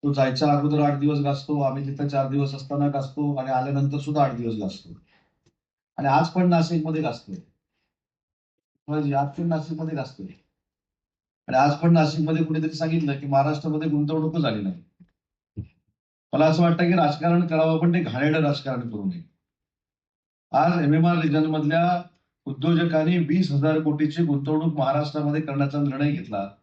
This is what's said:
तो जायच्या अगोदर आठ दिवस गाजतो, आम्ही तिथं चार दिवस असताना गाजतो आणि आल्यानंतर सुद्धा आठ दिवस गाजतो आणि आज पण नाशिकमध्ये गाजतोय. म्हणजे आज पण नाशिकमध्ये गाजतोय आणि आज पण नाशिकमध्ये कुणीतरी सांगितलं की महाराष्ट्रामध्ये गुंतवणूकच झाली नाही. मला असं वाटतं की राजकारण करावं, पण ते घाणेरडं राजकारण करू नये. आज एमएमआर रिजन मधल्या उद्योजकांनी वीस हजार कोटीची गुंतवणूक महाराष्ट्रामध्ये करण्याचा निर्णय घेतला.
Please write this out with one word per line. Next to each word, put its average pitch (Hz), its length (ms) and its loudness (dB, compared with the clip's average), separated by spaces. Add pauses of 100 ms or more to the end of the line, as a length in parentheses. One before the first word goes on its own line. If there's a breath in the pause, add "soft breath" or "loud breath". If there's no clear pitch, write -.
तो 143 100 0
जायच्या 135 380 2
अगोदर 147 320 2
आठ 143 180 2
दिवस 147 200 2
गाजतो, 143 400 -2
आम्ही 139 260 -2
तिथं 139 220 -4
चार 135 220 -2
दिवस 139 240 -2
असताना 143 360 -2
गाजतो 139 440 -4
आणि 131 160 -6
आल्यानंतर 139 480 -2
सुद्धा 147 260 -2
आठ 113 120 -2
दिवस 117 200 -4
गाजतो 95 380 -10 (1040)
आणि 139 100 -2
आज 151 200 2
पण 180 200 2
नाशिकमध्ये 160 540 0
गाजतोय. - 340 -8 (1500)
म्हणजे 143 260 -2
आज 143 140 0
पण 170 200 -4
नाशिकमध्ये 156 480 -4
गाजतोय 120 300 -10 (1200)
आणि - 100 0
आज 143 180 4
पण 170 160 4
नाशिकमध्ये 156 520 2
कुणीतरी 156 300 -2
सांगितलं 160 460 -2
की 143 60 -10
महाराष्ट्रामध्ये 151 640 0
गुंतवणूकच 156 500 -2
झाली 110 220 -2
नाही. - 1000 -12 (720)
मला 147 140 4
असं 165 160 4
वाटतं 170 220 4
की 175 120 4
राजकारण 170 500 2
करावं, 160 320 2
पण 170 160 2
ते 175 80 2
घाणेरडं 147 400 0
राजकारण 131 480 -2
करू 101 140 -8
नये. 87 180 -4 (1300)
आज 165 300 4
एमएमआर 165 360 4
रिजन 156 280 2
मधल्या 160 540 2 (460)
उद्योजकांनी 160 760 2
वीस 156 320 0
हजार 156 280 2
कोटीची 151 440 0
गुंतवणूक 151 500 0
महाराष्ट्रामध्ये 147 680 -2
करण्याचा 143 380 -2
निर्णय 143 320 0
घेतला. 98 360 -6 (140)